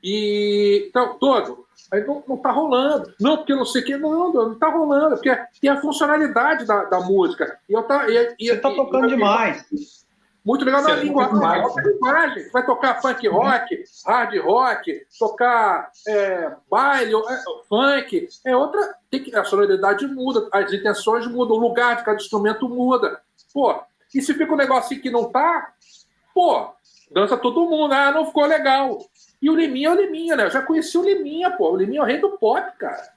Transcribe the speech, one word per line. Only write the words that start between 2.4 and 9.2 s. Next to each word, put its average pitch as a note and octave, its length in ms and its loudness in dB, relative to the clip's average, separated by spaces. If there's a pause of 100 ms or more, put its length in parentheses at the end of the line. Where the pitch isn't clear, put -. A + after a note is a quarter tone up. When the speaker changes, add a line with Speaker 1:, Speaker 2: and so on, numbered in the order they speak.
Speaker 1:
rolando. C#4 680 0
Não, C#4+ 180 2
porque C#4 180 -2
não B3+ 100 -2
sei - 180 -2
o - 20 -8
quê. C#4 120 -4
Não, D#4+ 340 -2
Dodo, A#3+ 180 2
não A3 100 -12
tá D#4 80 2
rolando, D4+ 480 2
porque C4 180 0 (280)
tem C#4 80 4
a C#4 100 2
funcionalidade D4 880 0
da, G#3 200 0
da F#3 160 0
música. F#3 560 0 (120)
E G3 40 0
eu A3 100 0
tá, C#4 260 0
e, A#3 300 2
e, A3+ 80 -4
Speaker 2:
Você A3+ 100 2
tá C#4 140 0
Speaker 1:
e, - 40 -6
Speaker 2:
tocando C4 300 0
Speaker 1:
e, B3+ 40 4
Speaker 2:
demais. G#3+ 540 2 (800)